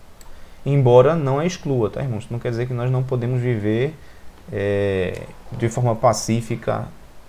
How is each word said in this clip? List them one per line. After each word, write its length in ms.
embora 520
não 240
a 60
exclua, 440
tá, 140
irmãos? 260
Não 80
quer 140
dizer 160
que 80
nós 160
não 100
podemos 400
viver, 540
é, 720
de 160
forma 260
pacífica 920